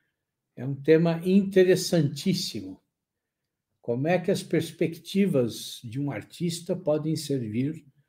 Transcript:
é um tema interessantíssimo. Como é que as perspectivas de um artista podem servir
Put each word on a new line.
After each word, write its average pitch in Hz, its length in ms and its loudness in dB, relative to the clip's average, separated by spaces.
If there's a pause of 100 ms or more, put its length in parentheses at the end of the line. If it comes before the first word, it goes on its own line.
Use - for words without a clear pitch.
(560)
é 123 80 -12
um 139 120 -6
tema 160 500 4
interessantíssimo. 185 1500 2 (1040)
Como 127 260 -4
é 180 120 2
que 190 120 -2
as - 120 -2
perspectivas 165 1400 -2
de 120 160 -8
um 143 120 -4
artista 165 640 -6
podem 151 420 -2
servir 127 680 -4 (240)